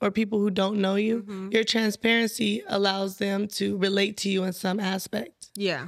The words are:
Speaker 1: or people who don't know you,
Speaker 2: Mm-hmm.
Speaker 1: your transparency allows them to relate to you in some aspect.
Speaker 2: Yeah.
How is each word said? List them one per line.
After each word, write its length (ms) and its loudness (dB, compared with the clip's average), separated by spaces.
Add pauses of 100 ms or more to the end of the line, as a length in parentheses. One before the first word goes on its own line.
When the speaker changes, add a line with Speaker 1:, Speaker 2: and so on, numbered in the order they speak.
Speaker 1:
or 100 2
people 280 0
who 100 4
don't 300 2
know 160 2
you, 280 2
Speaker 2:
Mm-hmm. 280 -8
Speaker 1:
your 120 4
transparency 1040 0
allows 500 0
them 320 0
to 280 -2
relate 400 2
to 120 -2
you 140 2
in 100 -2
some 260 -2
aspect. 760 -4
Speaker 2:
Yeah. 320 -2